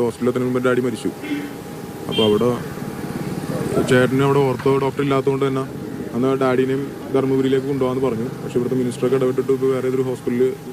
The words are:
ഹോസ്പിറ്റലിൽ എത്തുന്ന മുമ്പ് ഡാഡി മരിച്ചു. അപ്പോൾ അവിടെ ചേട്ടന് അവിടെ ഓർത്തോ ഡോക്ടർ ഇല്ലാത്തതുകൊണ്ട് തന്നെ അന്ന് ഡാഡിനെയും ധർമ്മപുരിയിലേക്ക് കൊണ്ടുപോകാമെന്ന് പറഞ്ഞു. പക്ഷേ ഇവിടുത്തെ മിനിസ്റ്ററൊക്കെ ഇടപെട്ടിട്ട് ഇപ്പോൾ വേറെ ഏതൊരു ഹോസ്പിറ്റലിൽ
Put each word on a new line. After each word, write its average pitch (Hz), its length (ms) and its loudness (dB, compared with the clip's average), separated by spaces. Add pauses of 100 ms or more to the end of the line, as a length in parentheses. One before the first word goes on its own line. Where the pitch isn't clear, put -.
ഹോസ്പിറ്റലിൽ 120 260 0
എത്തുന്ന 123 160 0
മുമ്പ് 123 200 0
ഡാഡി 123 180 2
മരിച്ചു. 113 240 -2 (1000)
അപ്പോൾ 110 180 0
അവിടെ 107 220 4 (1400)
ചേട്ടന് 127 380 4
അവിടെ 139 200 4
ഓർത്തോ 131 240 0 (120)
ഡോക്ടർ 135 220 -2
ഇല്ലാത്തതുകൊണ്ട് 135 420 0
തന്നെ 135 160 -2 (520)
അന്ന് 127 140 2 (140)
ഡാഡിനെയും 131 380 2 (340)
ധർമ്മപുരിയിലേക്ക് 135 560 2
കൊണ്ടുപോകാമെന്ന് 131 360 0
പറഞ്ഞു. 117 200 -2 (140)
പക്ഷേ 123 180 -2
ഇവിടുത്തെ 120 220 0
മിനിസ്റ്ററൊക്കെ 123 380 0
ഇടപെട്ടിട്ട് 127 360 2
ഇപ്പോൾ 131 180 2
വേറെ 127 160 0
ഏതൊരു 131 200 2
ഹോസ്പിറ്റലിൽ 127 420 0 (220)